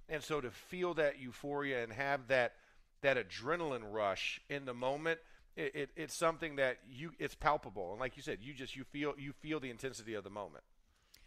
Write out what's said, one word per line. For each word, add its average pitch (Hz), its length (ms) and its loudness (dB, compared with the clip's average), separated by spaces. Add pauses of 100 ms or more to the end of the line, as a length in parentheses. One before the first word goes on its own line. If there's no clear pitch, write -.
And 151 160 -2
so 151 160 0
to 123 100 -2
feel 180 440 -2
that 143 260 4
euphoria 139 640 0
and 113 80 -4
have 135 380 0
that, 127 240 6 (480)
that 135 160 6
adrenaline 127 760 0
rush 101 480 2 (100)
in 143 140 -4
the 127 100 -4
moment, 147 460 0 (380)
it, 151 180 -2
it, 143 220 -2
it's 156 180 -6
something 165 400 2
that 131 220 4 (120)
you, 139 300 -8
it's 151 160 -2
palpable. 107 560 2
And 107 80 -6
like 127 160 -2
you 139 80 -14
said, 127 180 -4
you 135 120 -12
just, 127 200 -8
you 135 120 -8
feel, 143 340 -2
you 139 140 -8
feel 151 260 -4
the 131 100 -6
intensity 117 440 -6
of 101 100 -2
the 95 60 -10
moment. 95 340 -8 (640)